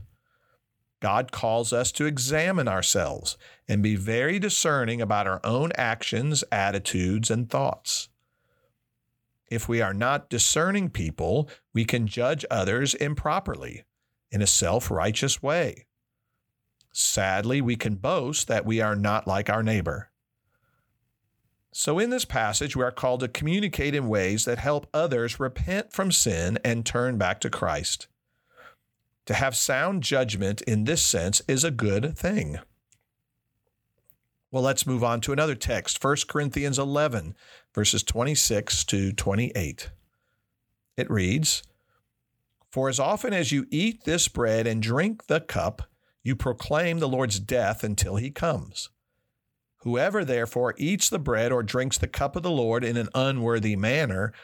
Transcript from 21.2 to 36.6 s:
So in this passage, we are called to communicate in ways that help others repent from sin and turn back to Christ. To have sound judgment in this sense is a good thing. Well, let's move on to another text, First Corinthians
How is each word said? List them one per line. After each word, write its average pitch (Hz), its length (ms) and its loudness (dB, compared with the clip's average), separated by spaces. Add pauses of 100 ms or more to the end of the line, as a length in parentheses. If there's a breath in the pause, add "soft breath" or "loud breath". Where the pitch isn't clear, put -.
So 160 260 0
in 240 120 0
this 254 140 -2
passage, 117 500 0
we 127 80 0
are 123 80 0
called 127 280 0
to 123 80 -2
communicate 151 680 -2
in 139 140 0
ways 104 380 2
that 120 140 0
help 143 340 -2
others 139 460 0
repent 139 520 -4
from 190 200 0
sin 92 520 2
and 117 220 0
turn 123 320 0
back 95 240 2
to 65 80 -4
Christ. - 580 -4 (1200 loud breath)
To - 80 0
have 127 220 0
sound 151 480 0
judgment 107 600 0
in 107 200 2
this 147 200 2
sense 90 440 2
is 135 160 2
a 165 80 0
good 117 460 0
thing. 175 420 -2 (1900)
Well, 131 100 0
let's 135 240 2
move 127 180 0
on 117 180 2
to 139 120 -4
another 147 220 2
text, - 420 -2
First - 300 0
Corinthians 143 500 -2